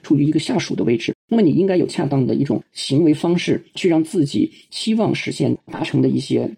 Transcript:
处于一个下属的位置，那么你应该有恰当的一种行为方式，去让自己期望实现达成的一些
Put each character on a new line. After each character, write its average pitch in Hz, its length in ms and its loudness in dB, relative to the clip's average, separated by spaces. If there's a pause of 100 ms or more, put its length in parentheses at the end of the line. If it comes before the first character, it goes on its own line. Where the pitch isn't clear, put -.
处 - 140 2
于 147 80 2
一 151 80 2
个 156 80 2
下 214 180 -4
属 - 180 -4
的 - 80 -2
位 113 140 2
置， - 160 -4 (140)
那 226 80 0
么 226 80 4
你 156 80 4
应 165 160 2
该 185 100 2
有 160 80 2
恰 - 220 -4
当 139 180 2
的 110 80 0
一 - 100 0
种 113 280 -2
行 139 320 0
为 151 100 4
方 170 240 0
式， 165 260 -2 (120)
去 - 120 -2
让 160 160 2
自 156 220 0
己 - 260 -2 (200)
期 - 240 -2
望 214 180 2
实 - 180 -6
现 - 240 0 (160)
达 175 120 -6
成 139 180 0
的 131 80 2
一 131 100 -2
些 123 380 -2